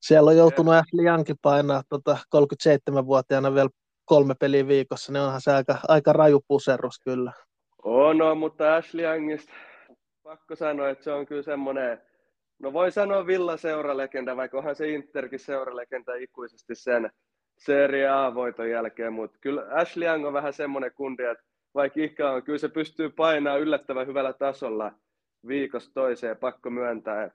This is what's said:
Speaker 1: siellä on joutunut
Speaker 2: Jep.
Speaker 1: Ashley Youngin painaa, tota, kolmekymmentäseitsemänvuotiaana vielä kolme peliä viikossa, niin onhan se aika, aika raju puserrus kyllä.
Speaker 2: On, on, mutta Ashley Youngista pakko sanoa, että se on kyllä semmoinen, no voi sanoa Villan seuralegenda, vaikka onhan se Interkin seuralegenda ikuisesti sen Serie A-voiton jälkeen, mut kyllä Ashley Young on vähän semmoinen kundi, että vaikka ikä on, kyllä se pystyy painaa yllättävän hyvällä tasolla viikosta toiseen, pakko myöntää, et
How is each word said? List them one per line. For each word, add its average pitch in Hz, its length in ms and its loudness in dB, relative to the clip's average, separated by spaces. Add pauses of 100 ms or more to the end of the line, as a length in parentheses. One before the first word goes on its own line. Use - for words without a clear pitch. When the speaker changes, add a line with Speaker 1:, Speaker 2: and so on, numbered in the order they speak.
Speaker 1:
siellä 156 300 8
on 160 60 8
joutunut 165 380 6
Speaker 2:
Jep. 165 100 6
Speaker 1:
Ashley 175 220 0
Youngin 160 360 0
painaa, 143 460 2
tota, 143 300 -2 (100)
kolmekymmentäseitsemänvuotiaana 139 1300 2
vielä 139 140 4 (360)
kolme 139 360 6
peliä 139 280 2
viikossa, 135 440 0
niin 139 100 -2
onhan 135 180 -2
se 143 120 0
aika, 135 260 2 (100)
aika 151 240 6
raju 147 360 6
puserrus 131 560 -2
kyllä. 127 280 -4 (500)
Speaker 2:
On, 147 400 4
on, 156 160 2
mutta 156 380 0
Ashley 165 280 -6
Youngista 156 480 -6 (680)
pakko 156 340 -18
sanoa, 147 320 -2
että 135 160 -8
se 151 80 -6
on 143 140 -6
kyllä 147 160 -8
semmoinen, 135 600 -6 (560)
no 135 140 -10
voi 175 200 0
sanoa 202 340 -2
Villan 175 320 -2
seuralegenda, 135 800 -6
vaikka 131 220 -8
onhan 143 180 -6
se 151 120 -6
Interkin 139 520 -8
seuralegenda 123 760 -10
ikuisesti 123 600 -16
sen 117 360 -2 (480)
Serie 139 500 2
A-voiton 123 640 -2
jälkeen, 113 420 -6
mut 110 280 -10
kyllä 135 300 -8
Ashley 170 380 -2
Young 156 180 -2
on 143 60 -6
vähän 143 200 -4
semmoinen 139 420 -8
kundi, 131 280 -10
että 120 220 -8 (300)
vaikka 139 260 -2
ikä 151 300 -4
on, 127 120 -4
kyllä 147 160 -6
se 147 100 -6
pystyy 156 420 -6
painaa 147 460 0
yllättävän 143 500 -4
hyvällä 135 260 -4
tasolla 113 600 -6 (560)
viikosta 131 460 -6
toiseen, 120 420 -4
pakko 127 340 -8
myöntää, 113 540 -6
et 92 100 -12